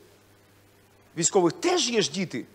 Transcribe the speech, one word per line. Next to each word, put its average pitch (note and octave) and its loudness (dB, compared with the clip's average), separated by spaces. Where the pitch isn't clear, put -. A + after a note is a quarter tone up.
військових, E3+ 2
теж E4 0
є A#3 0
ж C3+ -2
діти. D3+ -6